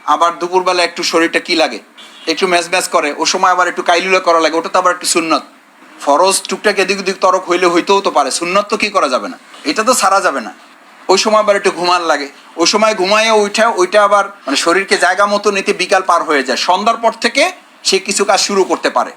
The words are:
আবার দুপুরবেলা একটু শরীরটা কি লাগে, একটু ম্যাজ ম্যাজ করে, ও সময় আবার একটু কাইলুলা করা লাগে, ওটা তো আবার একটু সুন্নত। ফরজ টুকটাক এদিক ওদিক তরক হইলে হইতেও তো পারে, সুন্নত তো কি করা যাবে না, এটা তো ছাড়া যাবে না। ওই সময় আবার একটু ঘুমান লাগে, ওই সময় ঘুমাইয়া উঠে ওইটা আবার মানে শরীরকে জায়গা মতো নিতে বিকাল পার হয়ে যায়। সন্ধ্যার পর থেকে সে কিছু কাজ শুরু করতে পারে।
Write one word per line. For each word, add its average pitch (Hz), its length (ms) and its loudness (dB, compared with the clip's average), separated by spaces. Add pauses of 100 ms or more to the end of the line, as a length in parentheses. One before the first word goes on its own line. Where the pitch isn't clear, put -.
আবার 156 340 0
দুপুরবেলা 180 440 0
একটু 170 200 -4
শরীরটা 165 360 0
কি 170 160 -4
লাগে, 135 240 0 (480)
একটু 175 200 -2
ম্যাজ 175 220 0
ম্যাজ 180 180 -2
করে, 160 300 0
ও 156 80 -4
সময় 185 260 2
আবার 175 160 2
একটু 175 140 -4
কাইলুলা 180 380 2
করা 170 200 2
লাগে, 160 180 0
ওটা 170 120 -4
তো 190 100 0
আবার 180 140 2
একটু 175 120 -12
সুন্নত। 160 380 0 (580)
ফরজ 170 400 2
টুকটাক 196 380 -2
এদিক 190 200 0
ওদিক 190 220 -4
তরক 185 280 0
হইলে 175 180 2
হইতেও 175 340 2
তো 175 100 -2
পারে, 139 200 0
সুন্নত 185 380 -2
তো 220 80 -2
কি 214 120 -4
করা 170 200 0
যাবে 107 200 -4
না, 85 80 -14 (280)
এটা 214 180 -2
তো 240 100 2
ছাড়া 196 280 2
যাবে 147 200 0
না। 101 120 -12 (540)
ওই 185 100 4
সময় 214 220 2
আবার 202 160 2
একটু 196 160 0
ঘুমান 175 300 0
লাগে, 147 260 -2 (280)
ওই 170 120 0
সময় 220 280 2
ঘুমাইয়া 214 380 2
উঠে 208 320 2
ওইটা 208 380 2
আবার 202 220 4
মানে - 300 -8
শরীরকে 185 420 0
জায়গা 185 280 2
মতো 202 260 0
নিতে 196 220 -2
বিকাল 185 280 0
পার 165 220 2
হয়ে 147 200 0
যায়। 127 140 -2
সন্ধ্যার 208 400 0
পর 233 140 0
থেকে 277 400 -2 (320)
সে 190 160 0
কিছু 202 260 -4
কাজ 190 140 2
শুরু 196 240 0
করতে 160 260 -2
পারে। 120 280 -2